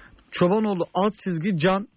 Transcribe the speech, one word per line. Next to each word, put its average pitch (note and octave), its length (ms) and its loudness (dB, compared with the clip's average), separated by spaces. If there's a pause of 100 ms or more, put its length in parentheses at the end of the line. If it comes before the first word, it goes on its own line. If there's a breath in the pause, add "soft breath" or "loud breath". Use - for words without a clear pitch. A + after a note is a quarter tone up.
(300 loud breath)
Çobanoğlu G3 540 0 (100)
alt G3+ 200 0 (100)
çizgi F3+ 320 -2
Can, F#3 400 0